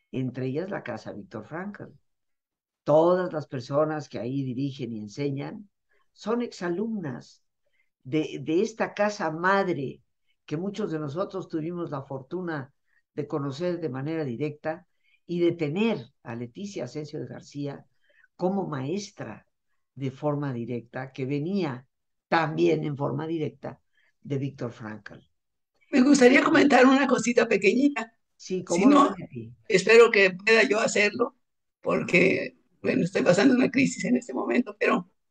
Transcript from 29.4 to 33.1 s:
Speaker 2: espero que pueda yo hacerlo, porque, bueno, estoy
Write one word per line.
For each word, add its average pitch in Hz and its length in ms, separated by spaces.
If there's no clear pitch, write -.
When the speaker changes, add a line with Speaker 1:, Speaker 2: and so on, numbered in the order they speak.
Speaker 2:
espero 220 440
que 196 200
pueda 214 320
yo 208 160
hacerlo, 208 580
porque, - 800
bueno, - 220
estoy - 180